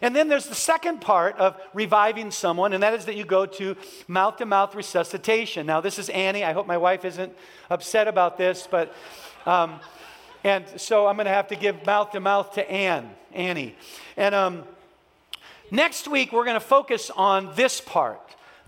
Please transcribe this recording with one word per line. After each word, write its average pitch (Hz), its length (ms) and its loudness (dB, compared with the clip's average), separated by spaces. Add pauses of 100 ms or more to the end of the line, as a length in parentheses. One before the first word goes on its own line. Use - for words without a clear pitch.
And 240 140 2
then 311 120 4
there's 285 180 0
the 226 100 -10
second 330 440 0
part 190 380 2
of 190 180 2 (160)
reviving 214 600 2
someone, 185 400 0
and 190 100 0
that 220 120 4
is 208 100 -4
that 208 100 -6
you 208 100 -6
go 190 220 2
to 190 300 -8 (320)
mouth-to-mouth 196 680 0
resuscitation. 202 920 -2
Now, 156 140 2
this 196 200 -4
is 175 80 -10
Annie. 190 340 -2
I 165 100 0
hope 202 140 -2
my 175 120 0
wife 185 260 2
isn't 185 280 -8 (360)
upset 214 400 0
about 175 300 2
this, 180 300 0
but, 165 240 -2 (540)
um, 170 320 2 (640)
and 196 220 2 (160)
so 208 260 4
I'm 202 100 2
gonna 208 140 -2
have 196 180 0
to 202 80 -8
give 185 300 -2
mouth-to-mouth 202 680 0
to 202 140 -2
Ann, 175 420 -2 (240)
Annie. 165 420 -6 (400)
And, 202 180 2
um, 180 300 0 (1040)
next 294 380 0
week, 269 240 0
we're 233 140 2
gonna 226 140 0
focus 262 500 2
on 190 460 0
this 247 240 2
part. - 560 -4 (320)